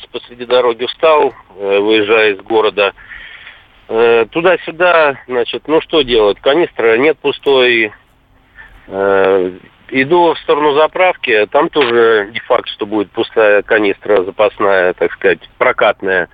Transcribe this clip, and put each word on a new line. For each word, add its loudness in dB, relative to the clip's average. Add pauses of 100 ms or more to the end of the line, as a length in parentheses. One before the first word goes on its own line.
(100)
посреди -14
дороги 0
встал, 0 (240)
э, -2
выезжая 0
из -12
города. 0 (960)
Э, 2
туда-сюда, 0 (120)
значит, -6
ну 0
что -2
делать, 0
канистра 0
нет 0
пустой. 0 (960)
Э, 0 (400)
иду 2
в -8
сторону 0
заправки, 0
там 0
тоже 0
не -12
факт, -2
что -10
будет -4
пустая 0
канистра 0
запасная, 0
так -4
сказать, -2 (180)
прокатная. -2